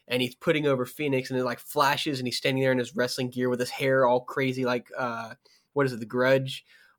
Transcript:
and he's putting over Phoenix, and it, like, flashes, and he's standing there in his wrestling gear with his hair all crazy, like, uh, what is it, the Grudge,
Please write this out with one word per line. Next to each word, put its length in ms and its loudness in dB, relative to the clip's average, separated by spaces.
and 140 0
he's 140 -2
putting 320 0
over 180 2
Phoenix, 460 -2
and 80 -2
it, 60 0
like, 140 -4
flashes, 600 0
and 80 -4
he's 100 -4
standing 260 0
there 100 4
in 60 2
his 160 -6
wrestling 360 -2
gear 180 0
with 120 0
his 100 -4
hair 340 2
all 160 4
crazy, 440 -2
like, 320 -2
uh, 380 -6
what 140 2
is 60 -2
it, 80 -8
the 60 -10
Grudge, 580 2